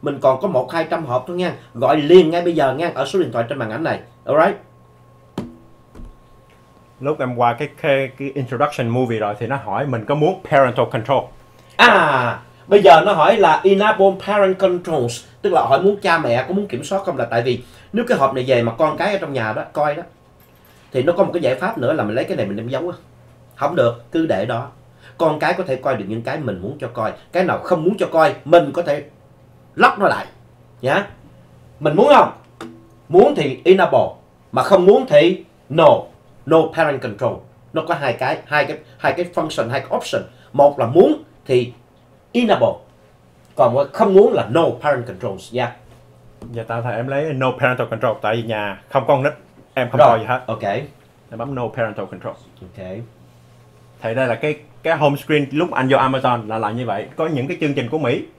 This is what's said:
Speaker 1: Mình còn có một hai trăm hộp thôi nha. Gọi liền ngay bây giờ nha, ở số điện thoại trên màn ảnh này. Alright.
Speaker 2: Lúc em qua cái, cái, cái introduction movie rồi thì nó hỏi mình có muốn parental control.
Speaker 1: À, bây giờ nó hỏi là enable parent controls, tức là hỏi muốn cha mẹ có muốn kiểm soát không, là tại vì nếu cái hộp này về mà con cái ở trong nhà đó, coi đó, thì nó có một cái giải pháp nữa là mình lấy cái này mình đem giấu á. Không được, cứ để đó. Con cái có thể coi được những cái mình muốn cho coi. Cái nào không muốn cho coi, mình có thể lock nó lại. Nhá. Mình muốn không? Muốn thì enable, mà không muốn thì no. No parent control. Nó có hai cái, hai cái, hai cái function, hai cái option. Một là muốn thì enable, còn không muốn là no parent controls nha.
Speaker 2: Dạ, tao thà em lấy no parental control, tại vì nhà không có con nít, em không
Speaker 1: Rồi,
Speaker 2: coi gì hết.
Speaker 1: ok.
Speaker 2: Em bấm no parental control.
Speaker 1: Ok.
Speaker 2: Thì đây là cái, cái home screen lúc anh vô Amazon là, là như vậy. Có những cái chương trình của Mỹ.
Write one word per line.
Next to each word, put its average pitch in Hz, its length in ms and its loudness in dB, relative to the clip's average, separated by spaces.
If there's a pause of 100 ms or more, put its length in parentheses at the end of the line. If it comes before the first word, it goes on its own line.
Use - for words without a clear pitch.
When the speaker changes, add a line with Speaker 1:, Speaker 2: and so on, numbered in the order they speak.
Speaker 1:
Mình 143 180 -6
còn 131 200 2
có 196 80 -4
một 131 240 -2
hai 165 180 -4
trăm 165 160 -6
hộp 120 200 -4
thôi 175 100 -8
nha. 180 160 -4 (220)
Gọi 127 220 0
liền 160 340 8
ngay 175 120 0
bây 175 120 0
giờ 139 200 0
nha, 160 200 -4
ở 135 100 -4
số 190 140 -4
điện 139 140 -2
thoại 117 160 -2
trên 139 100 -8
màn 113 120 -6
ảnh 117 140 -8
này. 117 160 -4 (260)
Alright. 156 300 2 (2500)
Speaker 2:
Lúc 147 200 -4
em 127 160 -4
qua 120 160 2
cái, 151 160 -6 (140)
cái, 135 360 0
cái 139 160 -8
introduction 131 540 -4
movie 117 300 -2
rồi 104 200 -4
thì 117 80 -8
nó 135 180 -4
hỏi 107 220 -4
mình 120 180 -6
có 143 100 -2
muốn 156 260 0 (100)
parental 127 420 2
control. 123 320 -2 (520)
Speaker 1:
À, 151 600 4 (280)
bây 202 160 6
giờ 175 240 10
nó 208 60 2
hỏi 175 240 4
là 170 280 4
enable 196 480 4 (140)
parent 196 320 0
controls, 175 680 -2 (180)
tức 196 100 0
là 156 160 4
hỏi 139 140 2
muốn 196 180 4
cha 170 180 2
mẹ 127 300 0
có 180 60 -4
muốn 202 140 -2
kiểm - 160 -8
soát 196 200 -4
không, 165 120 -4
là 120 80 -4
tại 117 180 -2
vì 123 200 -4 (300)
nếu 233 160 -2
cái 214 100 0
hộp 139 160 2
này 127 120 -4
về 127 160 2
mà 117 160 -2
con 151 180 0
cái 180 160 -2
ở 190 60 -2
trong 156 140 -8
nhà 113 200 -4
đó, 107 100 -6 (100)
coi 147 220 -2
đó, 170 80 -10 (920)
thì 127 100 -2
nó 160 100 2
có 190 120 2
một - 100 -4
cái 170 80 -2
giải 127 120 0
pháp 196 240 -6
nữa 135 140 -2
là 143 120 -2
mình 107 100 -6
lấy 135 100 -2
cái 185 120 -6
này 113 100 -4
mình 101 100 -8
đem 113 120 -8
giấu 135 220 -6
á. 175 60 -12 (580)
Không 143 220 -4
được, 120 360 0
cứ 165 140 0
để 107 200 -2
đó. 123 240 -6 (480)
Con 151 200 0
cái 156 160 0
có 180 100 -6
thể 135 120 -4
coi 135 200 -4
được 101 120 -8
những 113 140 -6
cái 131 160 -8
mình 104 240 -8
muốn 113 180 -10
cho 123 80 -10
coi. 110 240 -6 (200)
Cái 180 120 -2
nào 113 140 -4
không 165 260 -2
muốn 196 140 0
cho 190 80 -2
coi, 156 280 2 (100)
mình 151 280 4
có 170 100 -4
thể 147 220 -4 (720)
lock 208 240 2
nó 196 100 2
lại. 104 180 -4 (560)
Nhá. 160 240 -2 (720)
Mình 151 160 0
muốn 240 180 4
không? 220 180 4 (760)
Muốn 214 280 6
thì 135 280 -4
enable, 139 440 4 (440)
mà 127 100 -2
không 180 240 4
muốn 240 220 6
thì 165 360 4 (240)
no. 156 200 6 (580)
No 156 120 4 (160)
parent 151 280 -2
control. 110 320 -4 (380)
Nó - 160 -4
có 170 60 0
hai 139 180 -4
cái, 131 340 -4
hai 147 180 0
cái, 151 140 -10 (200)
hai 143 140 -2
cái 175 220 -4
function, 156 360 -4
hai 131 100 -4
cái - 160 -16
option. - 260 -6 (300)
Một - 260 4
là 120 80 0
muốn 202 360 4 (240)
thì 123 260 0 (600)
enable, 214 400 2 (840)
còn 135 380 2
không 202 220 0
muốn 220 180 8
là 143 180 -2
no 160 140 2 (160)
parent 131 260 -2
controls 98 480 -12
nha. 120 220 -6 (760)
Speaker 2:
Dạ, 117 100 -10
tao 117 200 -6
thà 123 80 -6
em 113 160 -4
lấy 143 260 -4
no 131 260 -2
parental 127 280 0
control, 113 360 -4
tại 110 140 -2
vì 120 60 -4
nhà 104 460 -6
không 127 180 0
có 147 80 4
con 131 80 0
nít, 151 100 -2 (420)
em 123 160 -2
không 131 80 -4
Speaker 1:
Rồi, 143 100 8
Speaker 2:
coi 117 120 4
gì 110 60 -8
hết. 127 200 -4
Speaker 1:
ok. 113 160 -8
Speaker 2:
Em 113 760 -10
bấm 135 160 -10
no 123 140 -6
parental 107 380 -6
control. 95 280 -14 (260)
Speaker 1:
Ok. 92 260 -18 (1160)
Speaker 2:
Thì 113 120 -4
đây 131 120 0
là 120 80 0
cái, 151 220 -4 (260)
cái 160 140 0
home 143 200 2
screen 147 360 0
lúc 156 200 -2
anh 131 160 -2
vô 131 100 4
Amazon 127 500 0
là, 110 100 -6
là 107 120 -4
như 120 160 -6
vậy. 104 200 -6 (100)
Có 160 100 -2
những 143 220 -4
cái 175 120 -6
chương 147 140 -2
trình 123 140 -4
của 156 100 -4
Mỹ. 123 260 -2 (140)